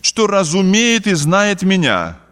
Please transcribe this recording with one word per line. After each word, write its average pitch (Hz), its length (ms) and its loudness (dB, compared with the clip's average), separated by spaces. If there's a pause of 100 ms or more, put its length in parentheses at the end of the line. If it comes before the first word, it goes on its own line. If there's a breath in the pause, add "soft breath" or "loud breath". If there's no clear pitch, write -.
что - 260 -2
разумеет 196 800 0
и 196 60 2
знает 185 480 0
меня. 123 580 0 (120)